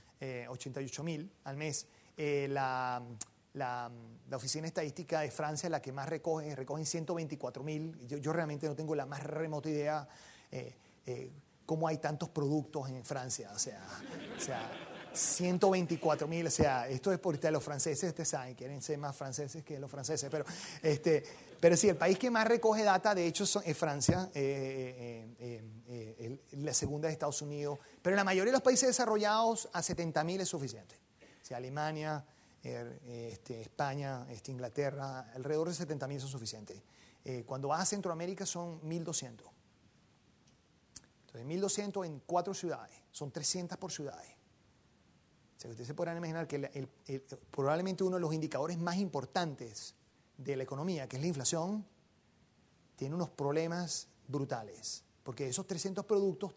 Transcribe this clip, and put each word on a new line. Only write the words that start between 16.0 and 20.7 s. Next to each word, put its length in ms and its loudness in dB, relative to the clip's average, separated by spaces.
mil, 180 0
o 40 2
sea, 380 4
esto 240 2
es 60 2
por 160 0
ustedes, 180 2
los 120 2
franceses, 460 0
ustedes 180 -2
saben, 260 -2
quieren 260 -8
ser 160 -2
más 200 -4
franceses 480 -6
que 140 -8
los 120 -8
franceses, 400 -2
pero, 140 0